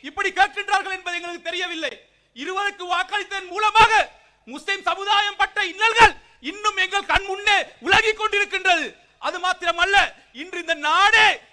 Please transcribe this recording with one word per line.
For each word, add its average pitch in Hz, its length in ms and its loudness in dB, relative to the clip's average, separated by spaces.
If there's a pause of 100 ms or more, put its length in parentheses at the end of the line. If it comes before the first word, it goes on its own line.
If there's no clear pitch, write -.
இப்படி 381 200 -2
கேட்கின்றார்கள் 392 680 0
என்பது 359 200 -8
எங்களுக்கு 339 320 -10
தெரியவில்லை. 339 440 -6 (420)
இருபதுக்கு 370 580 -6
வாக்களித்ததன் 370 600 -4
மூலமாக 427 380 4 (560)
முஸ்லிம் 381 420 -8
சமுதாயம் 403 520 0
பட்ட 381 180 0 (120)
இன்னல்கள் 453 420 4 (360)
இன்னும் 415 340 -2
எங்கள் 392 280 -2
கண் 392 180 2
முன்னே 403 280 0 (300)
உலகிக் 427 340 2
கொண்டிருக்கின்றது. 392 640 0 (360)
அது 311 240 -6
மாத்திரமல்ல, 359 520 0 (440)
இன்று 349 220 -10
இந்த 330 120 -2 (120)
நாடே 415 400 6 (260)